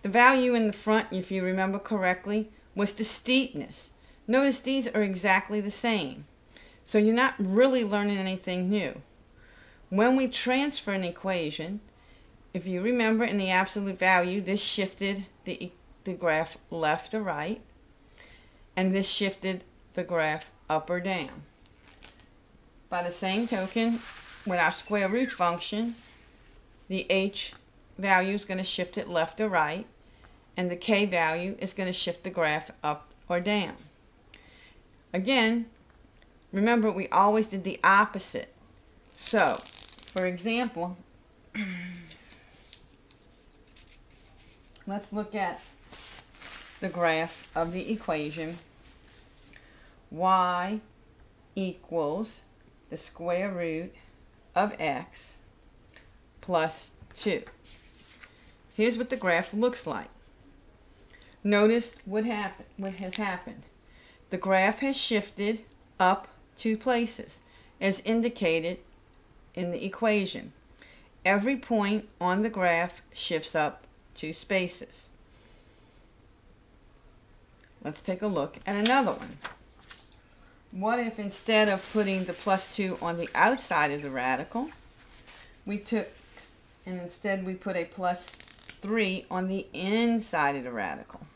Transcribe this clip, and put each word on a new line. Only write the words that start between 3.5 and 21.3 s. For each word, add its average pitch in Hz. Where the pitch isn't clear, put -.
Notice 262
these 262
are 214
exactly 196
the 202
same. 170
So -
you're 214
not 254
really 233
learning 202
anything 185
new. 180
When 226
we 262
transfer 254
an 190
equation, 175
if 175
you 180
remember 226
in 208
the 190
absolute 190
value, 185
this 196
shifted 196
the, 175
the 190
graph 165
left 156
or 220
right, 175
and 185
this 196
shifted 190
the 180
graph 156
up 151
or 175
down. 175